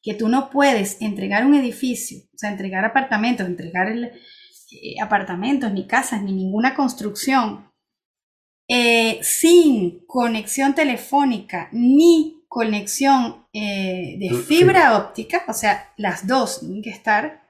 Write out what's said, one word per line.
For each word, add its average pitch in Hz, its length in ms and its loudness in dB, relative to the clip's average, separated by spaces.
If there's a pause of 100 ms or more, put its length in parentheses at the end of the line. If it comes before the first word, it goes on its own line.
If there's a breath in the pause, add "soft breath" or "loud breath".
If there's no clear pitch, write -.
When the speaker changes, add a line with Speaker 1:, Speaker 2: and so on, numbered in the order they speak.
Speaker 1:
que 214 120 -8
tú 214 140 -2
no 269 220 0
puedes 262 500 0
entregar 202 460 -2
un 285 80 8
edificio, 247 640 -2 (160)
o - 40 -20
sea, 208 120 -6
entregar 190 340 -4
apartamentos, 220 600 -2
entregar 175 440 -4
el, 240 140 -6
eh, - 1000 -18
apartamentos, 202 680 -2
ni 190 140 -6
casas, 240 360 -4
ni 196 100 -6
ninguna 202 440 -2
construcción, 247 960 -4 (960)
eh, 233 540 2
sin 294 840 4
conexión 240 680 -2
telefónica, 254 1000 -2
ni 302 760 4
conexión, 233 1040 0
eh, 190 680 -6
de 190 100 -4
Speaker 2:
Mm, - 120 -2
Speaker 1:
fibra - 20 -12 (380)
Speaker 2:
fibra. 233 160 6
Speaker 1:
óptica, 220 500 -6
o 220 60 -6
sea, - 420 -2
las 190 300 -6
dos 247 340 -2
tienen 190 220 -10
que 220 80 -12
estar. 220 600 -2